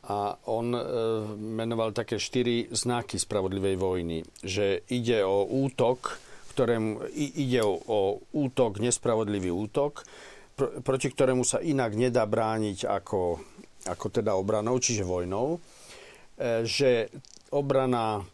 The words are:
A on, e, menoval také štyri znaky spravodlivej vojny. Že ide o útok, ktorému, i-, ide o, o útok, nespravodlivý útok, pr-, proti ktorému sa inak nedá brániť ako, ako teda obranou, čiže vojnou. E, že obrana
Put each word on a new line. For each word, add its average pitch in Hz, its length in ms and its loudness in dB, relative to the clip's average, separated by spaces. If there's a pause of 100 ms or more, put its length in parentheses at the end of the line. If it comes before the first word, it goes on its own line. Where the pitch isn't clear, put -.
A 101 320 -4 (140)
on, 117 240 0
e, 120 80 -2 (560)
menoval 113 580 -2
také 110 240 -2
štyri 120 480 0
znaky 120 480 -2
spravodlivej 95 640 0
vojny. 85 400 0 (240)
Že 98 480 0
ide 117 320 2
o 98 240 2
útok, 127 720 0 (320)
ktorému, 110 640 0
i-, 143 320 -2
ide 123 160 4
o, 95 160 2
o 107 200 0 (360)
útok, 120 480 0
nespravodlivý 110 640 0
útok, 107 560 -2 (560)
pr-, 131 240 -2
proti 131 240 0
ktorému 127 400 4
sa - 160 0
inak 131 320 0
nedá 117 320 2
brániť 110 560 0
ako, 92 560 0 (480)
ako - 240 -6
teda 104 240 2
obranou, 107 400 0
čiže 107 320 0
vojnou. 95 480 -2 (800)
E, 117 320 0
že 123 400 2 (400)
obrana 131 720 2 (140)